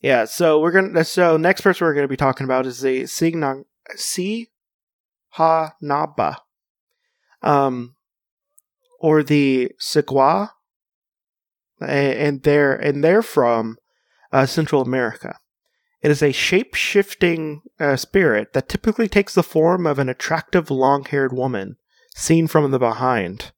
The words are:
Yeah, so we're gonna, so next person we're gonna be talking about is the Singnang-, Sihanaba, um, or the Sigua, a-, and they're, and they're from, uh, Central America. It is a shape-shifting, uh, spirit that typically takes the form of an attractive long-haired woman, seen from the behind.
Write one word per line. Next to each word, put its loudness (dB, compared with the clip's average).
Yeah, 2
so 2
we're 2
gonna, 2
so 2
next 0
person 0
we're 0
gonna 0
be -6
talking 0
about 0
is -10
the 0
Singnang-, -4
Sihanaba, -2
um, 0
or 4
the 2
Sigua, 0
a-, -8
and -4
they're, 2
and -2
they're 4
from, 0
uh, 4
Central 0
America. -4
It 2
is 2
a 2
shape-shifting, -2
uh, 0
spirit 0
that -2
typically -2
takes 0
the 4
form 0
of 0
an -2
attractive -4
long-haired 0
woman, -6
seen 2
from 2
the 0
behind. -2